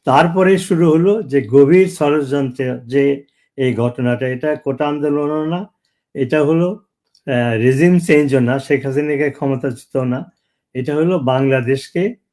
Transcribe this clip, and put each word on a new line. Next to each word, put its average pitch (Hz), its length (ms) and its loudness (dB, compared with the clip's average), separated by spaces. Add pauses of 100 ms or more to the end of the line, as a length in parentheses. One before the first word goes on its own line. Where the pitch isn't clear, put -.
তারপরে 175 540 2
শুরু 170 320 0
হলো 190 320 2
যে 135 200 -2
গভীর 143 460 4
ষড়যন্ত্রে 135 960 -2
যে 139 380 0 (320)
এই 131 180 0
ঘটনাটা, 123 540 -2
এটা 147 280 -4
কোটা 139 320 -4
আন্দোলনও 147 580 -4
না, 180 260 -8 (420)
এটা 139 300 0
হলো, 175 400 -2 (420)
আহ, 120 280 0
রেজিম 135 440 4
চেঞ্জও 147 420 2
না, 123 180 0
শেখ 139 280 -2
হাসিনাকে 143 440 -2
ক্ষমতাচ্যুত 135 640 -6
না, 127 360 -4 (420)
এটা 127 200 -6
হলো 165 240 0
বাংলাদেশকে 135 960 0 (180)